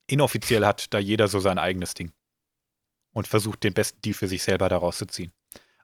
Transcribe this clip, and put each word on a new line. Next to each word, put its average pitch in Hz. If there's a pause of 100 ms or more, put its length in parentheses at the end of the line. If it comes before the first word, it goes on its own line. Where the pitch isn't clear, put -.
Inoffiziell 120
hat -
da 107
jeder 104
so 98
sein 92
eigenes 90
Ding 85 (1000)
und 110
versucht, 107
den 101
besten -
Deal 104
für 98
sich 92
selber 95
daraus 87
zu 104
ziehen. - (500)